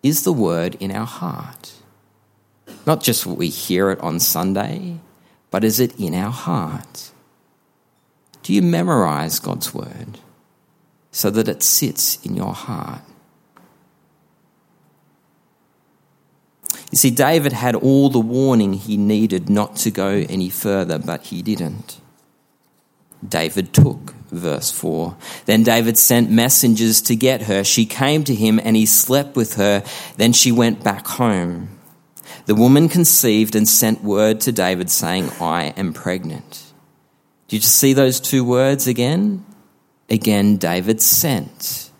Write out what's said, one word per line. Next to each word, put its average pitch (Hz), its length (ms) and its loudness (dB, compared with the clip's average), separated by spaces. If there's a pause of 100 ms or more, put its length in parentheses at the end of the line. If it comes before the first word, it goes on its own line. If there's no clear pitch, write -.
Is 147 200 0
the 185 100 0
word 87 480 0
in 98 100 -6
our 104 160 -6
heart? - 680 -12 (1120)
Not - 160 2
just - 260 0
what 90 100 -8
we 87 120 -2
hear 92 420 0
it 95 100 -4
on 82 180 -4
Sunday, 101 800 -4 (540)
but 190 100 0
is 110 160 0
it 123 220 0
in 85 160 -4
our 101 160 -4
heart? - 800 -8 (1300)
Do 185 120 -2
you 202 80 4
memorize 120 760 0
God's - 360 -8
word - 440 -14 (920)
so - 160 -2
that 107 180 0
it - 160 -4
sits - 640 0
in - 100 -6
your 98 200 -6
heart? - 480 -12 (4000)
You - 60 -2
see, 131 140 4
David 143 420 2
had 120 220 -2
all 135 340 4
the 135 100 2
warning 117 540 2
he 101 240 -4
needed 104 540 0
not 104 260 0
to - 140 -2
go 98 400 -2
any 92 180 -4
further, 92 500 -2
but 82 260 -8
he 95 180 -10
didn't. 101 560 -6 (1300)
David 82 460 -4
took, - 400 4 (180)
verse 85 380 -4
four. 80 460 -4 (280)
"Then 110 180 4
David 113 360 4
sent 120 320 4
messengers 113 720 4
to 123 120 0
get 120 280 2
her. 101 200 0
She 113 220 2
came 143 400 0
to 139 100 -2
him 110 300 2
and 113 100 2
he 110 120 4
slept 139 500 0
with 117 200 -2
her. 101 280 2 (320)
Then 117 160 4
she 123 180 4
went 117 320 2
back 98 240 -4
home. 90 640 -2 (800)
The 104 80 2
woman 135 340 6
conceived 113 640 2
and 107 140 2
sent 110 340 2
word 107 380 2
to - 100 -2
David 92 400 -2
saying, 90 480 -2
'I 80 380 -4
am 95 160 -6
pregnant.'" 90 680 -10 (840)
Did 107 160 -2
you - 40 4
see 135 240 4
those 131 280 4
two 131 240 0
words 131 420 2
again? 160 580 0 (640)
Again, 104 480 2
David 92 460 0
sent. - 960 -2